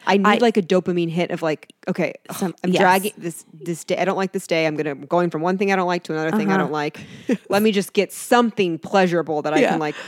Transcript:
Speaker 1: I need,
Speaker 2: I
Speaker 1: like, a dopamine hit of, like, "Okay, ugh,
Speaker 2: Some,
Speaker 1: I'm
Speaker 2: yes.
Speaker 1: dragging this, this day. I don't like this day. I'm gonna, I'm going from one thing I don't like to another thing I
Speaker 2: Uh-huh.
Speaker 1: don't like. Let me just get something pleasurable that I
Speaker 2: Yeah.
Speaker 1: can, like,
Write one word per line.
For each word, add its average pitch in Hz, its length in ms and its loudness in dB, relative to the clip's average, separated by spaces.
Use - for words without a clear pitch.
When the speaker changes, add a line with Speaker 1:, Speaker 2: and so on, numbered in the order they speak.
Speaker 1:
I 190 120 4
need, 196 100 4
Speaker 2:
I 208 100 6
Speaker 1:
like, 226 180 2
a 202 60 4
dopamine 175 480 0
hit 170 220 -2
of, 165 100 -6
like, 156 300 -4
"Okay, 175 260 -2
ugh, - 80 -10
Speaker 2:
Some, 170 260 -4
Speaker 1:
I'm 185 80 0
Speaker 2:
yes. 175 100 4
Speaker 1:
dragging 190 380 4
this, 160 340 -10
this 165 300 -8
day. - 160 -4
I 170 60 0
don't 185 120 0
like 190 140 -2
this - 160 -8
day. 160 220 0
I'm 151 80 -4
gonna, 151 160 -4
I'm 139 140 -12
going 175 240 2
from 156 120 -4
one 185 160 0
thing 196 140 0
I 190 40 2
don't 180 120 0
like 175 160 -4
to - 80 -8
another 156 260 -2
thing 202 120 0
I 190 40 2
Speaker 2:
Uh-huh. 190 80 2
Speaker 1:
don't - 100 -4
like. 151 280 -4
Let 202 140 2
me 220 100 4
just 190 220 -4
get 190 180 0
something 208 680 0
pleasurable 165 640 0
that 151 120 -4
I - 80 2
Speaker 2:
Yeah. - 80 4
Speaker 1:
can, 160 100 -2
like, 151 160 -4